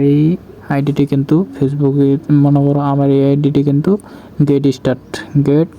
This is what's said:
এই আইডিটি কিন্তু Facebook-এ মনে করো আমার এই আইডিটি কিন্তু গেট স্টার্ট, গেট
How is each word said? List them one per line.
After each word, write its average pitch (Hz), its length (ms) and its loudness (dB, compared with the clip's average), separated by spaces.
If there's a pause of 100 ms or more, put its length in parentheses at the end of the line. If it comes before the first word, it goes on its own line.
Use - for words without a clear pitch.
(100)
এই 147 100 2 (540)
আইডিটি 143 380 -2
কিন্তু 143 240 0 (200)
Facebook-এ 139 520 0 (360)
মনে 143 220 2
করো 143 140 0 (120)
আমার 139 240 0
এই 139 140 2
আইডিটি 147 380 0
কিন্তু 147 240 0 (560)
গেট 143 160 0 (120)
স্টার্ট, - 320 -6 (400)
গেট 156 200 0 (100)